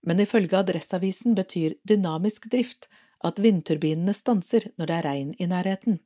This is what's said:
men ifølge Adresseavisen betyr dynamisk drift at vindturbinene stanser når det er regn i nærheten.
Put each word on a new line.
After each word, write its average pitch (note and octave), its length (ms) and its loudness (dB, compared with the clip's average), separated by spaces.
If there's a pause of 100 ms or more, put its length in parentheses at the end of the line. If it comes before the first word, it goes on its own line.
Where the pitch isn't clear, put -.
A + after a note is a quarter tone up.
men F3 160 2
ifølge G3+ 400 2
Adresseavisen F#3+ 760 0
betyr E3+ 400 -2 (100)
dynamisk G3 640 0
drift - 380 -2 (340)
at E3+ 160 0
vindturbinene E3+ 760 2
stanser A3 640 0
når D#3+ 100 -4
det E3 80 0
er D#3+ 100 -2
regn C#3 320 -4
i F3+ 80 -2
nærheten. F#3 600 -2